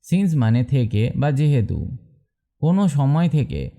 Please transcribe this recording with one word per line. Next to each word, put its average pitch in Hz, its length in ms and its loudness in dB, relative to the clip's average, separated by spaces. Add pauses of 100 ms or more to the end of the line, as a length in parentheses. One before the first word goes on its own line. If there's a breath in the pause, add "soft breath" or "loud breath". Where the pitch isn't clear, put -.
(120)
Since 180 260 0
মানে 117 260 2
থেকে 120 520 0
বা 143 160 0
যেহেতু। 127 640 0 (640)
কোনো 180 280 2
সময় 143 400 2
থেকে 127 500 -2